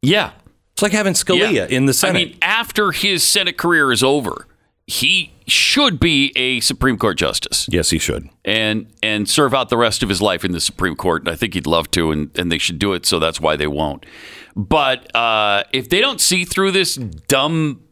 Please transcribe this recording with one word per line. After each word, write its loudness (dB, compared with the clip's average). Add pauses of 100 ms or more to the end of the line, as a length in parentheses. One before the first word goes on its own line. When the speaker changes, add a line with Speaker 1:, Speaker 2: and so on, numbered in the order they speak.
Speaker 1:
Yeah. 2 (420)
Speaker 2:
It's -2
like 2
having 0
Scalia 0
Speaker 1:
Yeah. 0
Speaker 2:
in 2
the 4
Senate. 0
Speaker 1:
I 0
mean, -16
after -2
his 0
Senate 0
career 2
is 2
over, 0 (400)
he -2 (140)
should 2
be 2
a 0
Supreme 0
Court 0
justice. -2
Speaker 2:
Yes, 2
he 0
should. -6 (160)
Speaker 1:
And, 0 (140)
and -2
serve 2
out 0
the 2
rest 2
of -2
his 0
life 0
in 0
the -2
Supreme -2
Court. -2
And -2
I -4
think -4
he'd -4
love 2
to, 0
and, -2
and -2
they 0
should -4
do 0
it, -6
so 0
that's -2
why 2
they -2
won't. -4 (500)
But, 0
uh, 2 (100)
if -4
they 4
don't 0
see 0
through 0
this 0
dumb -2 (100)